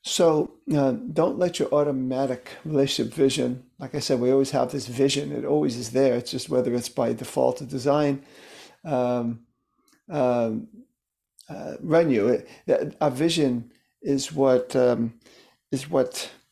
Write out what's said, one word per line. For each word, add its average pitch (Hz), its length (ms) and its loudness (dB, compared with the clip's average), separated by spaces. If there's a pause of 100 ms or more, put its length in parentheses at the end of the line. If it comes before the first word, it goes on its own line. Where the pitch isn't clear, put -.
So, 160 520 2 (220)
uh, 135 180 2 (180)
don't 160 260 0
let 180 220 -2
your - 120 0
automatic 131 920 -2
relationship 139 500 0
vision, 127 480 0 (160)
like 139 160 -12
I 147 60 -4
said, 135 180 0
we 123 140 2
always 135 180 2
have 127 220 0
this 127 160 -8
vision. 139 420 0
It 127 140 -6
always 147 320 0
is 117 140 -10
there. 127 260 2
It's 120 160 -6
just 127 160 -8
whether 123 260 0
it's 120 140 -4
by 120 240 -2
default 127 500 0
or 139 40 -10
design, 139 580 0 (600)
um, 123 640 -2 (640)
um, 123 560 0 (840)
uh, - 320 -12
run 165 300 2
you. 107 160 4
It, - 220 0 (180)
that, - 340 0
our 151 120 2
vision 135 580 0 (320)
is 139 300 -2
what, 131 420 2
um, 120 400 2 (560)
is 139 180 -6
what 135 440 -2 (200)